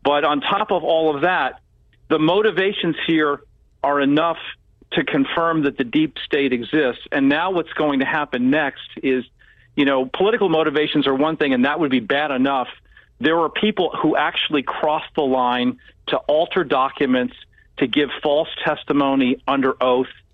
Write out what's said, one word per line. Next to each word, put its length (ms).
But 220
on 160
top 300
of 120
all 320
of 60
that, 400
the 100
motivations 760
here 380
are 180
enough 380
to 100
confirm 640
that 120
the 60
deep 420
state 260
exists. 600
And 180
now 220
what's 220
going 260
to 60
happen 440
next 400
is, 220
you 100
know, 260
political 380
motivations 560
are 80
one 240
thing, 160
and 120
that 140
would 120
be 80
bad 320
enough. 360
There 220
are 80
people 520
who 140
actually 480
cross 400
the 60
line 560
to 100
alter 460
documents, 720
to 80
give 240
false 260
testimony 840
under 320
oath 280